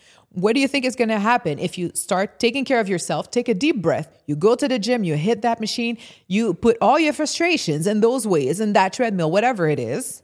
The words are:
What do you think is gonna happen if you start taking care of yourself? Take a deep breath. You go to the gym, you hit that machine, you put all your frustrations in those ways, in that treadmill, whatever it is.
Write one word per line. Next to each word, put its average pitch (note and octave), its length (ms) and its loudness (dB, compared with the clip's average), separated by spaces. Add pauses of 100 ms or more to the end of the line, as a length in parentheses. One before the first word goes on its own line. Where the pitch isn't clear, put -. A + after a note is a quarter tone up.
(340)
What G3+ 200 0
do C#4 60 2
you C#4 80 2
think C4+ 160 -2
is B3+ 140 -2
gonna A3 200 0
happen G#3 420 0
if - 180 -6
you F3 180 -6
start - 460 -4
taking A#3+ 240 0
care A#3+ 160 2
of F#3+ 80 -4
yourself? E3+ 420 -4
Take A#3+ 160 -2
a A#3+ 60 0
deep C#4 280 0
breath. D3+ 460 -2
You D3 80 -4
go G3+ 200 2
to C#4 120 -2
the B3 120 0
gym, A3 260 0
you D#3 100 0
hit G#3+ 280 0
that A#3 180 0
machine, A#3 360 -4 (300)
you G#3 260 0
put A3+ 280 2
all A#3+ 180 4
your D#4 140 2
frustrations D4 720 0
in G#3 140 2
those A#3 260 2
ways, E3 320 0
in G#3 140 0
that F#3+ 180 4
treadmill, F#3+ 400 0
whatever G3+ 380 2
it C#3 100 0
is. C3 440 -6